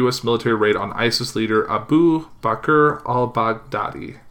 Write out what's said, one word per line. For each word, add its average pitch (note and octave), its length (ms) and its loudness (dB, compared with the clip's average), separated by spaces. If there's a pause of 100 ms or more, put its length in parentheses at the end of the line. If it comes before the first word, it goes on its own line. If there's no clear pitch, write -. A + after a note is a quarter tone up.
U B2 60 4
S B2 160 -4
military A#2 320 0
raid G#2 200 2
on G2 160 -6
isis A#2 440 -2
leader A2 240 0 (100)
Abu D#3+ 560 2 (160)
Bakr D3 640 2
al-Baghdadi A2+ 1120 -4 (120)